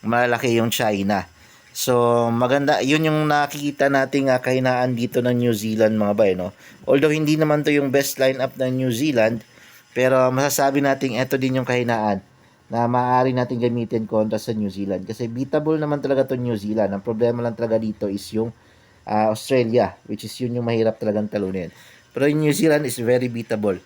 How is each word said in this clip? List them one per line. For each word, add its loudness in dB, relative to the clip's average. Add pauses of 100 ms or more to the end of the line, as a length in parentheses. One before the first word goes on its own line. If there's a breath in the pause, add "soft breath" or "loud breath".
malaki 2
yung 2
China. 0 (500 loud breath)
So, 4
maganda, 2
yun 2
yung 2
nakikita 0
nating, 2
ah, 2
kahinaan 0
dito -2
ng 0
New 2
Zealand, 2
mga 2
bay, 4
no? -6 (340 loud breath)
Although 4
hindi 0
naman 2
to 0
yung 2
best 0
lineup 0
ng -2 (100)
New 0
Zealand, 0 (480 loud breath)
pero 4
masasabi 2
nating 0
eto -2
din 0
yung -6
kahinaan 0 (500 soft breath)
na 0
maaari 2
nating -2
gamitin -2
kontra 0
sa -6
New -4
Zealand. -6
Kasi -8
beatable -2
naman -2
talaga 0
to -2
New -2
Zealand. -2
Ang -10
problema -2
lang -4
talaga -2
dito -4
is -8
yung, -2 (560 soft breath)
ah, 0
Australia, 0 (160)
which -8
is -12
yun -4
yung -4
mahirap 0
talagang -2
talunin. -4 (400 loud breath)
Pero -2
yung 2
New 2
Zealand 2
is -8
very 2
beatable. -4